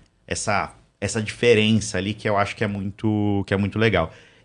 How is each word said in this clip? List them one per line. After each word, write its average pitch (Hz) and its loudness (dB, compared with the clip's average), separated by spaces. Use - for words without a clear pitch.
essa, 92 -4
essa 104 -2
diferença 107 2
ali 98 -4
que 110 -6
eu 101 0
acho 101 0
que - -4
é 107 0
muito, 101 -2
que 104 -2
é 95 2
muito 101 -2
legal. 98 2